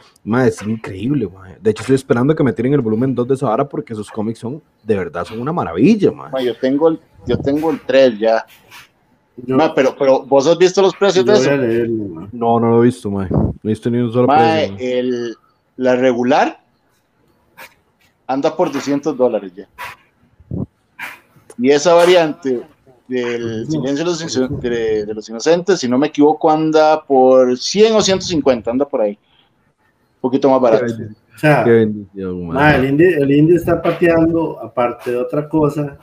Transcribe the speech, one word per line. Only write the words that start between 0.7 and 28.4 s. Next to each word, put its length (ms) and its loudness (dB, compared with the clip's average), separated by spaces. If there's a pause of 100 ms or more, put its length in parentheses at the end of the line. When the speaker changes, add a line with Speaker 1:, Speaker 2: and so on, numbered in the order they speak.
Speaker 1:
mae. 340 -18
De 100 0
hecho, 100 -4
estoy 140 0
esperando 380 0
que 80 -4
me 120 0
tiren 200 -2
el 60 2
volumen 340 -2
dos 140 -2
de 60 0
esa 160 -2
vara 180 -2
porque 240 -10
esos 180 -10
cómics 300 -8
son, 220 -12 (200)
de 140 -2
verdad, 300 -6
son 160 -12
una 100 -6
maravilla, 580 2
mae. 220 -8
Speaker 2:
Mae, 140 -4
yo 120 -4
tengo 300 0
el, 120 -2 (280)
yo 100 -2
tengo 320 -4
el 120 -4
tres 360 4
ya. 280 0 (1000)
Speaker 3:
Yo, 120 -2
Speaker 2:
Mae, 180 2
pero, 240 2
pero, 260 2
¿vos 220 2
has 100 2
visto 240 2
los 140 2
precios 300 2
Speaker 3:
yo 80 4
Speaker 2:
de 40 6
Speaker 3:
voy 80 2
Speaker 2:
eso? 80 2
Speaker 3:
a 40 0
leerlo, 480 -2
mae. 260 -12
Speaker 1:
No, 300 0
no 80 2
lo 120 4
he 40 6
visto, 260 -2
mae. 180 -4
No 220 0 (140)
he 20 -8
visto 240 -4
ni 60 -2
un 160 -2
solo 140 2
Speaker 2:
Mae, 420 2
Speaker 1:
precio, 80 -12
mae. 220 -4
Speaker 2:
el, 360 -4 (400)
la 220 0
regular 640 0 (1600)
anda 300 -2
por 160 -2
doscientos 460 -4
dólares 360 -2
ya. 140 -20 (1900)
Y 140 2
esa 220 4
variante 680 2 (460)
del 560 -6
Speaker 3:
Ujú. 80 -6
Speaker 2:
silencio 320 -2
de 80 -2
los 240 -6
ino-, 120 0 (120)
de, 460 -2
de 80 -8
los 160 -14
inocentes, 500 0
si 80 -4
no 100 0
me 100 2
equivoco, 420 0
anda 540 2
por 540 4
cien 360 2
o 80 2
ciento 240 -2
cincuenta, 460 -2